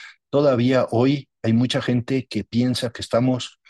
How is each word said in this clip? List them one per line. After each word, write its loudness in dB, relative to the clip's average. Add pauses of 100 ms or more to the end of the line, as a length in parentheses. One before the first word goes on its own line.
(300)
todavía 2
hoy 0 (140)
hay 0
mucha 0
gente -2
que -6
piensa -2
que -14
estamos -2